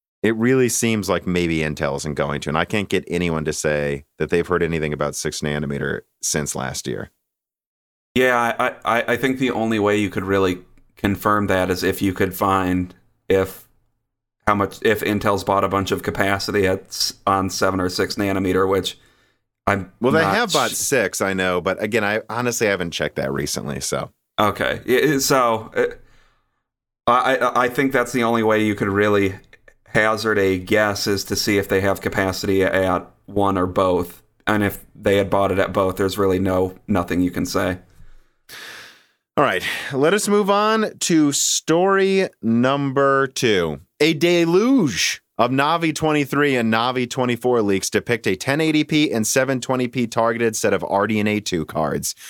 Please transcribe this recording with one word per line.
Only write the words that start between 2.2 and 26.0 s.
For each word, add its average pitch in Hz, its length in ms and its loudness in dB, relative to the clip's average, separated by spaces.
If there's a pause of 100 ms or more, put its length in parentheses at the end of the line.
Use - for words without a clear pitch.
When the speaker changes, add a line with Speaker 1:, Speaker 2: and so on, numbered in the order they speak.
Speaker 1:
to, - 80 -6
and 78 80 -4
I 85 80 -4
can't 101 240 -4
get 92 180 -2
anyone 82 380 -4
to 78 80 -4
say 73 500 -4 (140)
that 78 140 -4
they've 85 140 0
heard 87 160 -2
anything 80 300 -2
about 71 240 -4
six - 240 -6
nanometer 71 600 -4 (200)
since - 340 -4
last 65 320 -8
year. 53 220 -8 (1080)
Speaker 2:
Yeah, 120 440 2
I, 123 240 -2
I, 117 300 0
I 120 40 0
think 131 220 -2
the 127 120 0
only 113 280 0
way 104 180 2
you 104 120 0
could 92 140 -6
really 95 360 2 (380)
confirm 104 500 0
that 92 220 2
is 90 140 -2
if 92 180 0
you 95 120 0
could 92 220 -2
find 90 580 0 (360)
if, 95 400 0 (800)
how 104 80 4
much, 98 260 -2
if 107 200 2
Intel's 101 420 0
bought 98 200 2
a 95 60 0
bunch 98 220 0
of 90 100 0
capacity 98 640 0
at 95 220 -2
s-, - 260 -6 (140)
on 95 240 2
seven 95 280 0
or 92 80 0
six 90 280 -2
nanometer, 95 520 0
which 95 300 0 (720)
I'm 98 340 -2
Speaker 1:
Well, 123 100 2
they 160 120 4
Speaker 2:
not 196 100 2
Speaker 1:
have 214 180 0
bought 127 200 0
Speaker 2:
sh- - 40 -8
Speaker 1:
six, - 460 -2
I 98 120 0
know, 92 280 0
but 92 200 -2
again, 107 220 0
I 104 240 -2
honestly 120 380 -2
haven't 90 240 0
checked 80 280 -4
that 71 140 -2
recently, 69 500 -6
so. 67 300 -6 (280)
Speaker 2:
Okay, 95 480 0
i-, 123 260 4
i-, 135 60 0
so, 123 560 0
uh, 117 100 2 (1200)